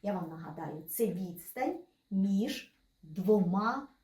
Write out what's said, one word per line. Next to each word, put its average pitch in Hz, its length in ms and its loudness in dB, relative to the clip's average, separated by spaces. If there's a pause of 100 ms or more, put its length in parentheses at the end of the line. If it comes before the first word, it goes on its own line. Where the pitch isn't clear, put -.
Я 202 120 -2
вам 170 160 -4
нагадаю: 160 600 -10
це 226 180 0
відстань 190 680 -4 (360)
між 196 640 2 (280)
двома 202 840 2 (160)